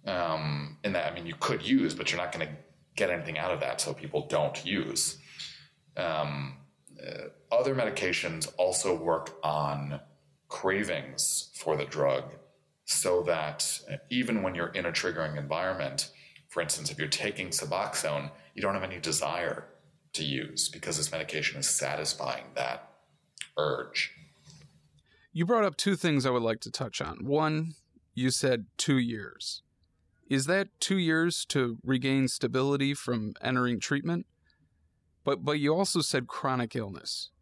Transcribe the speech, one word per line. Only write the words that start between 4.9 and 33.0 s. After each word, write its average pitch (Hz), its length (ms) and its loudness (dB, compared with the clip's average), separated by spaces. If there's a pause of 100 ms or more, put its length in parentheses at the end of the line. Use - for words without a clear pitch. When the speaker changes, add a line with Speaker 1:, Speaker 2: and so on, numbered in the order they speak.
Speaker 1:
Um, 73 600 -2 (480)
uh, - 200 -10 (260)
other 131 240 4
medications 90 840 0
also 92 380 4
work 82 480 0
on 71 560 0 (480)
cravings 90 1080 0
for 78 200 0
the 71 100 0
drug, 69 380 2 (600)
so 90 380 4
that, 80 580 0 (100)
uh, - 60 -4 (120)
even 117 340 0
when 92 120 -2
you're 85 140 -2
in 90 160 -4
a 85 60 0
triggering 80 460 -2
environment, 73 760 -2 (360)
for - 140 -2
instance, 78 300 -2
if - 80 -10
you're 76 80 -2
taking 95 420 -2
Suboxone, 78 840 -2 (220)
you - 80 -6
don't 98 140 2
have 95 80 -2
any 92 160 -6
desire 80 680 -2 (460)
to 80 100 -2
use 67 460 -2
because - 260 -6
this 76 160 -2
medication 78 480 -4
is 69 80 0
satisfying 67 840 -2
that 64 380 -4 (680)
urge. 67 540 -2 (1200)
Speaker 2:
You 170 120 2
brought 220 200 6
up 170 100 2
two 196 200 4
things 147 300 4
I 135 40 4
would 123 140 4
like 113 180 2
to 120 100 -10
touch - 300 -6
on. - 240 -6
One, 156 480 2 (400)
you 127 160 2
said 127 380 2 (100)
two 139 200 4
years. - 680 -2 (680)
Is 135 160 2
that 190 220 4 (120)
two 190 180 2
years 165 520 2
to 123 340 2
regain 131 440 4
stability 139 640 2
from 113 480 -2